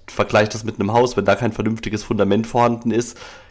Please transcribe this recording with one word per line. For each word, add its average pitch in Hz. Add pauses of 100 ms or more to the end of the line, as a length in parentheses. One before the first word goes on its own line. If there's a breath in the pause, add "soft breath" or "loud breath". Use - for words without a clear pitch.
vergleiche 104
das 110
mit 110
einem 104
Haus, 123
wenn 113
da 117
kein 117
vernünftiges 110
Fundament 113
vorhanden 120
ist, 120 (320 loud breath)